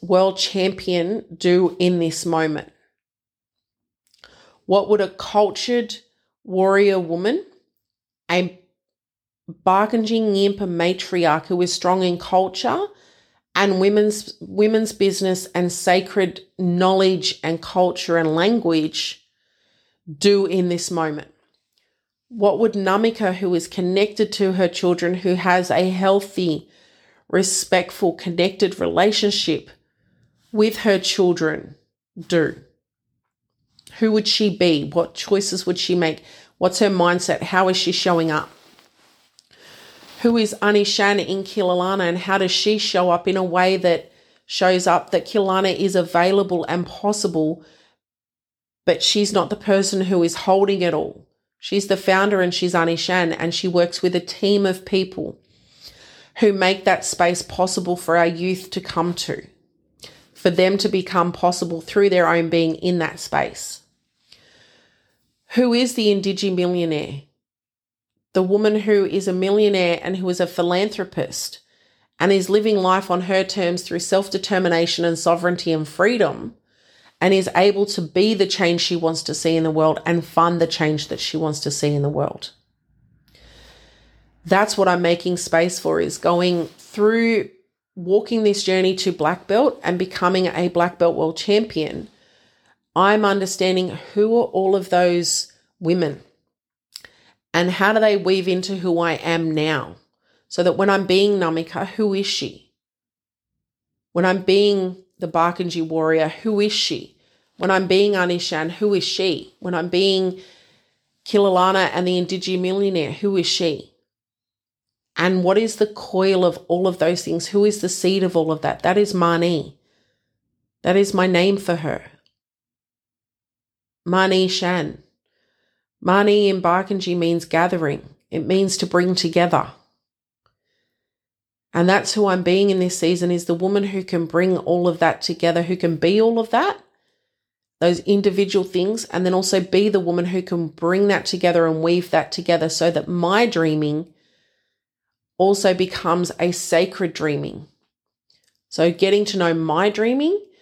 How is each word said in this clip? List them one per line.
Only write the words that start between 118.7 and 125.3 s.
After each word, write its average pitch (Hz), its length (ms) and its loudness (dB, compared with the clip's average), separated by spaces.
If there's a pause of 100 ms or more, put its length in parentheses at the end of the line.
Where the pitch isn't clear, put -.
That 185 160 2
is 208 160 0
Mani. 170 640 0 (1080)
That 180 140 2
is 196 180 2
my 185 120 2
name 185 300 2
for 180 200 -4
her. 156 280 -6 (2000)
Mani 185 420 2
Shan. 180 560 -4 (960)